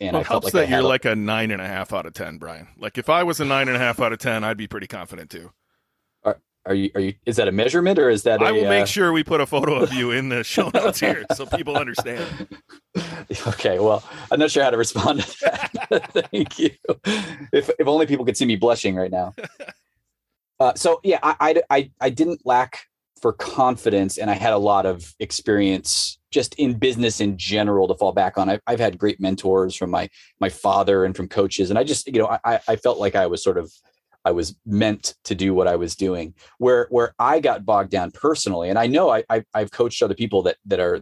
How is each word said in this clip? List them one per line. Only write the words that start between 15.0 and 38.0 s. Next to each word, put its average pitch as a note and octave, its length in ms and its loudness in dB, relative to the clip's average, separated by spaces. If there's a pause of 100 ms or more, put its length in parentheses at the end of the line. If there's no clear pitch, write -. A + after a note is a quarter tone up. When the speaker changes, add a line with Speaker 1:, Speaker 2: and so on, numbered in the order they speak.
Speaker 1:
to - 220 -10
that. - 720 -2
<laughs> - 200 -2
Thank G2 260 -4
you. D#3+ 120 2 (840)
If, C#3+ 260 2
if D3+ 80 2
only D#3 200 4
people C3+ 180 -2
could A#2+ 140 0
see C3 80 2
me A2+ 100 2
blushing A2 400 2
right F#2 140 -2
now. F#2 280 -4
Speaker 2:
<laughs> A3 60 -12 (1120)
Speaker 1:
Uh, B2+ 160 4
so E3+ 280 2
yeah, F#3+ 200 2
I, D3+ 180 2
I, D#3+ 300 4
I, C#3 200 2 (120)
I C3 80 2
didn't D#3+ 340 -2
lack B2+ 400 0 (380)
for A2+ 100 2
confidence, A2 840 0
and G#2+ 120 -2
I G2+ 40 2
had A2 180 0
a G#2 60 2
lot G2+ 260 4
of F2+ 340 -4
experience - 1000 0 (120)
just D3+ 260 0
in B2+ 180 0
business A#2 440 0
in G2+ 200 -2
general G2+ 500 0
to F#2 60 0
fall F#2+ 180 0
back F#2 240 0
on. F#2+ 140 0
I, G#2+ 160 0
I've A#2+ 120 0
had G2+ 200 0
great G#2 220 0
mentors F#2+ 540 0
from F2+ 140 -6
my, F2+ 220 -2 (280)
my F#2 120 0
father G2 560 2
and F#2 100 -4
from F#2 120 -8
coaches, G2 420 0
and G#2+ 80 2
I C3 60 4
just, D3 240 -2
you B2 120 2
know, G#2+ 60 2
I, A2+ 180 -2
I, A#2 240 0
I - 80 2
felt - 220 0
like G2+ 160 -2
I F#2+ 120 2
was F2 160 -4
sort F#2 140 2
of, E2 160 -6 (540)
I F2 60 2
was E2+ 220 -2 (120)
meant G#2 480 0 (100)
to G#2+ 100 -4
do F#2+ 200 0
what F2+ 120 4
I F2 100 2
was E2+ 200 -4
doing. F2 380 -4 (240)
Where, A#2+ 320 4
where A#2+ 280 2
I C#3+ 220 2
got A2+ 240 0
bogged G2 260 2
down F2+ 200 -2